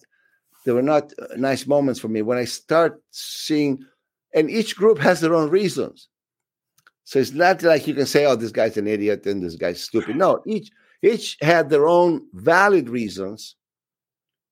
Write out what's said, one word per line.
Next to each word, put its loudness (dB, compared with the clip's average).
they 0
were 0
not, 0
uh, -14
nice -4
moments 0
for -8
me -4
when -2
I -4
start -2
seeing, -4
and 2
each -4
group 2
has 2
their 2
own 0
reasons. -2
So -2
it's 0
not 2
like 4
you -4
can 0
say, 2
"Oh, 2
this -8
guy's -2
an -4
idiot -2
and -4
this -8
guy's -6
stupid." -4
No, 2
each, -6
each 0
had 4
their 4
own 2
valid 2
reasons. -8